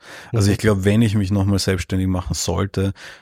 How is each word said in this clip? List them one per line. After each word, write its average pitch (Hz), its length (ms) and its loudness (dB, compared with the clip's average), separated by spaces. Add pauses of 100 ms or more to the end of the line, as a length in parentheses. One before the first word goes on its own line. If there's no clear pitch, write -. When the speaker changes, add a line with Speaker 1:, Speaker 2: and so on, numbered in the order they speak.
(320)
Speaker 1:
Also 107 140 2
Speaker 2:
Mhm. 104 60 4
Speaker 1:
ich - 60 0
glaub, 101 260 2
wenn 104 180 4
ich 104 140 2
mich 98 160 0
nochmal 98 260 2
selbstständig 95 480 -2
machen 90 280 -2
sollte, 95 580 -2 (300)